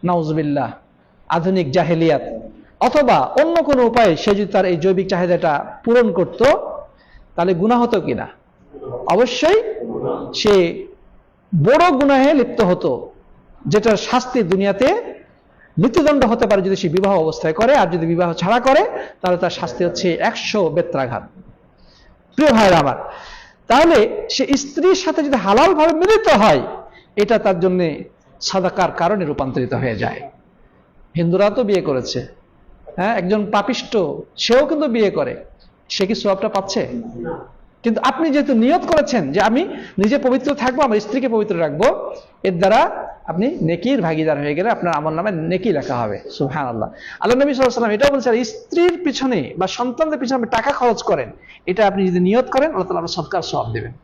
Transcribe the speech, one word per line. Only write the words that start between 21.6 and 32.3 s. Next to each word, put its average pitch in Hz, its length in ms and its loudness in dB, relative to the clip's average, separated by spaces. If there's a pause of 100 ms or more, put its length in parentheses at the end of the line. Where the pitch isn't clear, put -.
প্রিয় 294 160 4
ভাইরা 208 280 6
আমার, 139 180 2 (720)
তাহলে 277 640 4
সে - 160 -2 (100)
স্ত্রীর 349 380 2
সাথে 330 280 -2
যদি 277 140 0
হালালভাবে 226 560 4
মিলিত 392 360 2
হয়, 202 320 6 (560)
এটা 208 220 2
তার 185 220 0
জন্যে 180 440 0 (360)
সাদাকার 180 520 -2
কারণে 180 320 -2
রূপান্তরিত 131 500 -4
হয়ে 117 220 -2
যায়। - 340 -8 (840)
হিন্দুরা 180 340 2
তো 240 140 -2
বিয়ে 196 180 0
করেছে, 127 440 -4 (720)